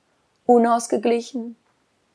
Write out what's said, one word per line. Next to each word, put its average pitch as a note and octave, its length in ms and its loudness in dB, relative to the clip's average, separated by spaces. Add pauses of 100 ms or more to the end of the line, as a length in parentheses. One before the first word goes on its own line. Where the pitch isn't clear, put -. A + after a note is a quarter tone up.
(460)
unausgeglichen A#3 1080 0 (600)